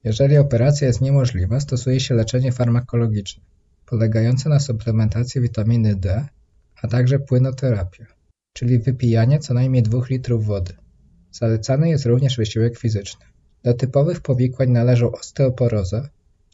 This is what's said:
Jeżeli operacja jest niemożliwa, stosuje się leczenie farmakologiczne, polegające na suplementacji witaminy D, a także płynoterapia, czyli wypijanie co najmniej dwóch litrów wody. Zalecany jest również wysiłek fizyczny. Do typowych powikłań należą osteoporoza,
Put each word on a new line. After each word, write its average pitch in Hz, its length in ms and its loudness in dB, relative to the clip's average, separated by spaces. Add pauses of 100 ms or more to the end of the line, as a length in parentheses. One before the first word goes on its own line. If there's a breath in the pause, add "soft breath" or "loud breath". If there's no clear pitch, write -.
Jeżeli 139 340 2
operacja 131 500 2
jest 123 140 0
niemożliwa, 123 580 0
stosuje 131 400 -2
się 127 160 -2
leczenie 127 360 0
farmakologiczne, 117 920 -2 (420)
polegające 113 640 0
na 147 100 4
suplementacji 117 840 -2
witaminy 110 540 0
D, 98 320 -2 (540)
a - 60 -6
także 127 320 0
płynoterapia, 127 880 -2 (480)
czyli 120 260 0
wypijanie 120 600 2
co 143 140 -4
najmniej 127 300 2
dwóch 120 260 0
litrów 123 360 -2
wody. 98 280 -4 (580)
Zalecany 123 580 0
jest 143 160 0
również 123 320 2
wysiłek 113 420 -2
fizyczny. 107 460 -4 (380)
Do 120 100 0
typowych 139 480 0
powikłań 127 480 0
należą 120 420 2
osteoporoza, 120 1000 -2 (440)